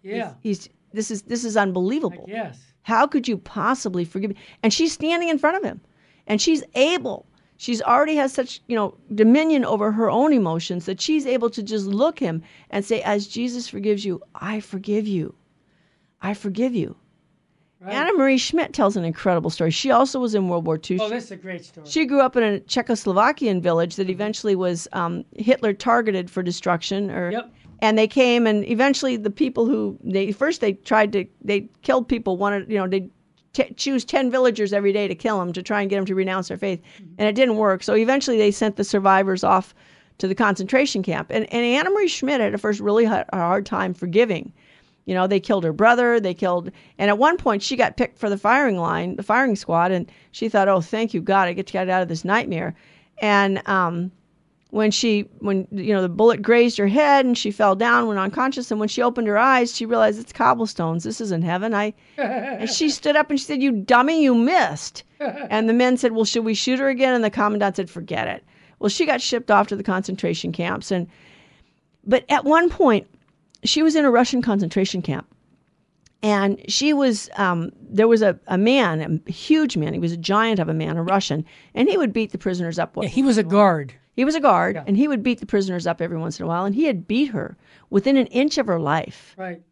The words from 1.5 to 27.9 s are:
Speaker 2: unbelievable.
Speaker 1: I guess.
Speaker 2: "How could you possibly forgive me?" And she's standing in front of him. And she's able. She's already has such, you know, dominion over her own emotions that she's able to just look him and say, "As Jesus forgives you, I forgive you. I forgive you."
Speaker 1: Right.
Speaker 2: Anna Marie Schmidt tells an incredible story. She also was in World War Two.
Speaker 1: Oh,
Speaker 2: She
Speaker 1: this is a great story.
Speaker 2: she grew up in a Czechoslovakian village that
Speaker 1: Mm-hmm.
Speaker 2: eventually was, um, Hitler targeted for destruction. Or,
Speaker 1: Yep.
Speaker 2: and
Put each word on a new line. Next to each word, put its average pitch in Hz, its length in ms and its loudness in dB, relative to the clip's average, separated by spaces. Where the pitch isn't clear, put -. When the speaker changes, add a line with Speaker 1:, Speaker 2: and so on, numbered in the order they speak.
Speaker 2:
unbelievable. 196 720 -2
Speaker 1:
I 190 40 -16
guess. 202 280 -12
Speaker 2:
"How 226 260 2
could 277 200 -2
you 214 100 -2
possibly 196 640 -4
forgive 196 280 -6
me?" 196 60 -10
And 220 100 4
she's 311 200 0
standing 339 360 -2
in 311 80 0
front 311 200 0
of 415 60 -4
him. - 160 -8
And 208 140 0
she's 320 220 0
able. 277 540 0
She's 226 260 -6
already 294 320 2
has 269 180 0
such, - 340 -6
you 240 80 -2
know, 208 220 -2
dominion 262 500 6
over 208 280 0
her 220 180 0
own 277 240 2
emotions 175 540 -2
that 190 120 -8
she's 311 280 -2
able 240 240 0
to 220 120 -10
just 208 220 -4
look 240 340 0
him 165 220 -4
and 202 120 -4
say, 226 200 -2
"As 208 240 -2
Jesus 240 420 -6
forgives 208 340 -2
you, 185 180 -6
I 214 260 -8
forgive 208 480 -4
you. 180 280 -4
I 190 120 -6
forgive 208 400 -4
you." - 220 -4
Speaker 1:
Right. 190 140 -12
Speaker 2:
Anna 320 200 0
Marie 269 260 4
Schmidt 320 340 -2
tells 208 240 2
an 170 80 -2
incredible 165 460 -2
story. 165 180 -2
She 262 220 -2
also 262 280 4
was 233 140 -2
in 190 160 0
World 170 160 -2
War 160 120 -2
Two. 180 220 -4
Speaker 1:
Oh, 214 80 -2
Speaker 2:
She 220 60 -4
Speaker 1:
this 240 120 -8
is - 60 -20
a 185 60 -14
great 180 260 -14
story. - 240 -20
Speaker 2:
she 311 180 0
grew 277 160 2
up 254 140 2
in 240 80 4
a 202 180 0
Czechoslovakian 226 1000 0
village 170 360 0
that 196 60 -4
Speaker 1:
Mm-hmm. 185 80 -4
Speaker 2:
eventually 208 440 -2
was, 180 380 -4
um, 170 300 -6
Hitler 220 380 0
targeted 214 580 0
for 185 100 -6
destruction. 180 680 -4
Or, 180 200 -4
Speaker 1:
Yep. 233 220 -8
Speaker 2:
and 220 180 2